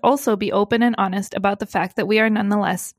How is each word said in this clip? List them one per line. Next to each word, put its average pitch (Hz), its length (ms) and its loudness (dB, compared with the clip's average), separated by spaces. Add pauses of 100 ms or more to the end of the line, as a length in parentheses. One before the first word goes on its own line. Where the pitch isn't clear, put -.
also 240 320 2
be 202 160 -2
open 208 300 2
and 240 160 2
honest 196 360 -2
about 196 260 -2
the 214 60 -6
fact 180 300 -4
that 214 100 0
we 214 140 2
are 220 100 4
nonetheless 202 680 -2